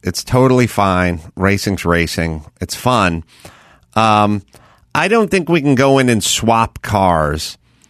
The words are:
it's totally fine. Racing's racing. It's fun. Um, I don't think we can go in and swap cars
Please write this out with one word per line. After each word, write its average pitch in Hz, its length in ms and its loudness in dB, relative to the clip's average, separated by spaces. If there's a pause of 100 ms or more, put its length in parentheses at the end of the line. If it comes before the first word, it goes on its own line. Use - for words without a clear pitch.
it's - 220 -6
totally 127 420 2
fine. 90 540 0 (160)
Racing's 98 480 -2
racing. 82 640 -2 (160)
It's 90 120 -8
fun. 92 520 0 (720)
Um, 104 480 2 (520)
I 170 140 0
don't 214 200 0
think 185 200 -2
we 170 100 2
can 139 160 2
go 135 240 4
in 127 80 2
and 110 160 0
swap 113 580 0
cars 80 760 0 (320)